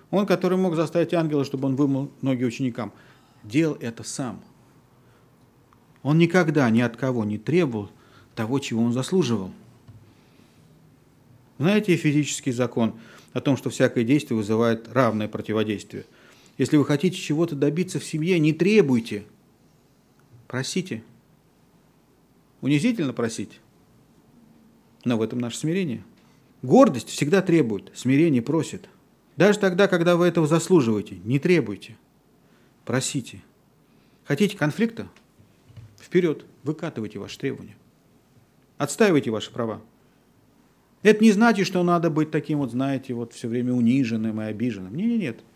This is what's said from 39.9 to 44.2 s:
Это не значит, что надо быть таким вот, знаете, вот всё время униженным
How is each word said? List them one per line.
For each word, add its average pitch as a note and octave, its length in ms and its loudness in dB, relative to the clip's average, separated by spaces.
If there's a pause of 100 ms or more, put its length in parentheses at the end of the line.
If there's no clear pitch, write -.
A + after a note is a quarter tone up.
Это G#3+ 200 6
не A3+ 80 8
значит, G3+ 360 4
что F3+ 160 0
надо E3+ 260 2
быть D#3 220 -2
таким D3+ 260 -2
вот, C3 140 -4
знаете, C3 420 -4
вот A#2 200 -8
всё - 160 -10
время B2 240 -2
униженным A2+ 680 0